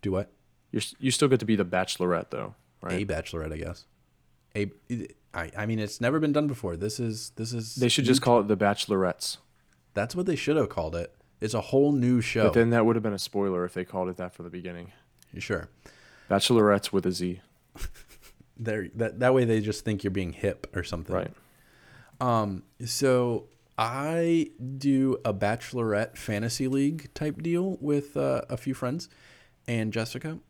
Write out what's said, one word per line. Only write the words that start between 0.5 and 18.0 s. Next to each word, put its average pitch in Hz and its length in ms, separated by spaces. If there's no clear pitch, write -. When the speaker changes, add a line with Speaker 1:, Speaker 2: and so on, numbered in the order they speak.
Speaker 2:
You're - 100
s-, - 160
you 131 120
still 143 180
get 127 120
to 110 60
be 110 100
the 98 80
bachelorette, 90 680
though, 60 240
right? 92 180
Speaker 1:
A 104 60
bachelorette, 80 460
I 78 40
guess. 82 300
A, 104 140
I, 85 240
I 107 100
mean, 113 120
it's 104 240
never 135 180
been 151 120
done 147 160
before. 98 280
This 107 240
is, 113 360
this 113 180
is 113 220
Speaker 2:
They 127 120
should 127 160
Speaker 1:
new 120 40
Speaker 2:
just 131 120
Speaker 1:
to - 40
Speaker 2:
call 120 160
it 101 80
the 104 80
bachelorettes. 98 800
Speaker 1:
That's 107 200
what 180 120
they 170 100
should 151 200
have 123 120
called 80 260
it. 85 200
It's 110 140
a 110 60
whole 139 320
new 123 280
show. 113 240
Speaker 2:
But - 100
then 117 160
that 117 140
would 113 120
have 110 60
been 110 100
a 98 60
spoiler 95 460
if 87 100
they 90 100
called 92 240
it 92 80
that 90 180
from 87 100
the 87 60
beginning. 87 420
Speaker 1:
Sure. - 300
Speaker 2:
Bachelorettes 104 600
with 92 140
a 92 60
Z. 90 280
Speaker 1:
<laughs> - 40